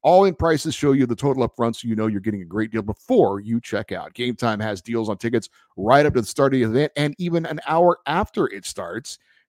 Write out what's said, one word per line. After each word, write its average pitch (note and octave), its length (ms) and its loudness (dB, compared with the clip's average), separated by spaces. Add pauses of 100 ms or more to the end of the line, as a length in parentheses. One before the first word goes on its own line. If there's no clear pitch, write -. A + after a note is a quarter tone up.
All-in F#3 340 4
prices D#3+ 400 0
show D3 160 2
you C3+ 140 4
the A#2+ 100 -2
total C3 280 0
up A2+ 120 -4
front, A#2 220 0
so - 100 -12
you A2 80 -2
know A2 120 0
you're G#2 120 -2
getting G#2 220 -4
a F2+ 40 -14
great G#2+ 260 -4
deal A2 100 -2
before G#2 580 2
you A2+ 220 -4
check - 320 -6
out. E2 200 -10
Game B2 220 -4
Time A2 240 -2
has G#2+ 220 -6
deals A2+ 260 -4
on G#2 100 -4
tickets A#2 300 -2 (300)
right B2+ 280 4
up D3 100 2
to B2 60 2
the G#2 60 -4
start C#3 260 0
of C3 60 2
the A#2+ 60 2
event B2+ 320 0
and D3 200 0
even E3+ 280 -2
an D3 200 -8
hour E3+ 420 4
after F3 400 0
it G2 180 -12
starts. F#2+ 540 -10 (300)